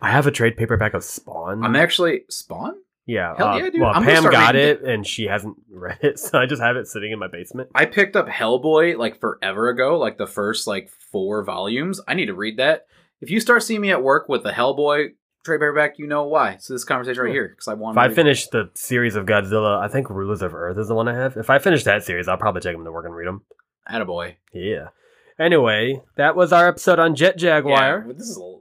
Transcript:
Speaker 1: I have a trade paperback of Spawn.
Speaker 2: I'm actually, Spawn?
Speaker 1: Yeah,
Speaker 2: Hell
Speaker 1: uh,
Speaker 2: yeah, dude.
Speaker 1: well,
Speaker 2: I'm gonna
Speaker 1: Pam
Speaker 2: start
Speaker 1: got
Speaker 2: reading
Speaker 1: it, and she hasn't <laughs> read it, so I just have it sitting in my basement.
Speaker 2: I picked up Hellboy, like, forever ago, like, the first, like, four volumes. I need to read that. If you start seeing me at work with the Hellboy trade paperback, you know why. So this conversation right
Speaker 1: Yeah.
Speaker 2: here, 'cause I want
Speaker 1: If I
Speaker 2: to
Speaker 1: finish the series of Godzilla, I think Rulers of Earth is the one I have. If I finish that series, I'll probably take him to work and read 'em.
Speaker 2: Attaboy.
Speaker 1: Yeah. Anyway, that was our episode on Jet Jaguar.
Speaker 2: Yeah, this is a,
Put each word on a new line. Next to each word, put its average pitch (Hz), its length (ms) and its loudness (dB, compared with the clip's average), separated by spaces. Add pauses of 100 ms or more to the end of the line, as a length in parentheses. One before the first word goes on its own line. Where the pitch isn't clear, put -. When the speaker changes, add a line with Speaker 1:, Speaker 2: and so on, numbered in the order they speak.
Speaker 1:
I 95 100 -2
have 135 160 4
a 143 40 4
trade 113 260 0
paperback 110 360 0
of 90 100 -6
Spawn. 92 600 -8
Speaker 2:
I'm 117 140 2
actually, 170 520 2
Spawn? - 460 -10 (300)
Speaker 1:
Yeah, 92 320 -4
Speaker 2:
Hell - 100 0
Speaker 1:
uh, 101 100 2
Speaker 2:
yeah, - 120 -2
dude. 330 120 -2
Speaker 1:
well, 113 80 4
Speaker 2:
I'm 135 140 2
gonna - 80 2
Speaker 1:
Pam 160 120 6
Speaker 2:
start 160 100 6
Speaker 1:
got 117 200 6
Speaker 2:
reading 139 160 4
Speaker 1:
it, - 140 0
and 110 240 -2
she - 200 -6
hasn't 101 360 -4
<laughs> - 80 -20
read 90 300 -12
it, - 180 0
so - 180 -2
I 127 80 4
just 131 160 -4
have 120 140 2
it 123 100 -6
sitting 107 280 -10
in 107 60 -6
my 92 80 -8
basement. 92 460 -12
Speaker 2:
I 151 120 4
picked 202 320 0
up 175 100 0
Hellboy, 156 680 2
like, 117 240 -4
forever 104 480 -2
ago, 131 280 0
like, 113 200 -2
the 104 100 -2
first, 107 400 -4
like, 98 220 -6
four 101 560 -6
volumes. 113 640 -6
I 135 80 -4
need 156 120 -2
to 95 80 -8
read 107 220 -8
that. 143 280 0 (360)
If 143 100 -12
you 220 80 2
start 226 240 4
seeing 220 180 -4
me 196 100 0
at 131 120 2
work 139 260 4
with 123 140 0
the 104 80 -2
Hellboy 143 600 0 (320)
trade 160 140 0
paperback, 147 380 0
you 147 80 -12
know 147 220 -2
why. 127 300 0
So - 160 -12
this 120 100 -8
conversation 127 400 -4
right 117 60 -2
Speaker 1:
Yeah. 123 40 -4
Speaker 2:
here, 117 240 -4
'cause - 120 -10
I 107 60 -6
want 110 220 -8
Speaker 1:
If - 60 6
I 127 60 6
Speaker 2:
to - 40 -2
Speaker 1:
finish 147 340 4
the 107 280 -2
series 120 400 -2
of 98 100 -4
Godzilla, 104 540 2
I 101 80 -2
think 131 220 -4
Rulers 98 340 -6
of 85 100 -6
Earth 87 240 -6
is 107 120 -4
the 113 60 -2
one 113 120 0
I 120 80 -2
have. 127 220 -4
If 110 120 -4
I 139 100 6
finish 160 260 2
that 104 180 2
series, 87 240 -4
I'll 92 100 0
probably 92 240 -2
take 87 140 -6
him 82 80 -14
to 82 80 -12
work 82 140 -10
and 85 100 -12
read 85 140 -10
'em. 98 120 -10 (480)
Speaker 2:
Attaboy. 87 460 -6 (180)
Speaker 1:
Yeah. 90 360 -6 (500)
Anyway, 131 600 2 (160)
that 147 180 2
was 175 160 4
our 175 160 8
episode 175 320 4
on 165 160 4
Jet 180 220 2
Jaguar. 151 680 2
Speaker 2:
Yeah, 233 80 -14
this 220 160 -14
is 185 80 -12
a, - 240 -16